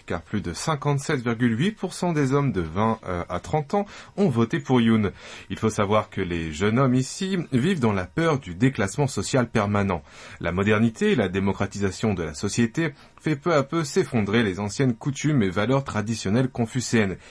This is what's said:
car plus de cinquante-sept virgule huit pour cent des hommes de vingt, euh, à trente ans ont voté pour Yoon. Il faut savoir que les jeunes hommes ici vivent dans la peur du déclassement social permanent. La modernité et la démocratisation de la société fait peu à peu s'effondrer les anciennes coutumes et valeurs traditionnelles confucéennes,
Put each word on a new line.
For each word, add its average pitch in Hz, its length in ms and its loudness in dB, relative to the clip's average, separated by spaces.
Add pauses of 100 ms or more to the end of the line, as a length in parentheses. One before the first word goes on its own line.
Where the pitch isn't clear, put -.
car 87 160 -4
plus 104 180 -4
de 85 140 -6
cinquante-sept 143 640 -2
virgule 117 380 0
huit 190 140 2
pour 190 200 -8
cent 175 220 -2
des 139 180 2
hommes 139 200 2
de 92 100 0
vingt, 101 440 0
euh, 87 220 -4
à 90 100 -4
trente 151 360 -4
ans 202 100 0 (320)
ont 190 140 2
voté 117 300 2
pour 127 200 4
Yoon. 110 320 2 (380)
Il 95 80 -6
faut 110 100 0
savoir 104 400 2
que 98 140 -6
les 85 300 -4
jeunes 104 260 0
hommes 131 160 4
ici 190 420 -2 (160)
vivent 147 280 0
dans 113 120 2
la 92 140 -2
peur 160 320 0
du 85 160 -10
déclassement 127 540 0
social 117 400 0
permanent. 101 540 0 (380)
La 85 120 -2
modernité 107 600 2
et 180 40 4
la 101 120 2
démocratisation 98 840 -2
de 85 80 -4
la 80 100 -6
société 120 600 -2 (280)
fait 156 160 -2
peu 170 160 -2
à 143 120 4
peu 165 180 -2
s'effondrer 117 600 0
les 95 160 -2
anciennes 117 340 0
coutumes 143 480 0
et 95 80 2
valeurs 120 340 0
traditionnelles 110 640 0
confucéennes, 113 680 0 (140)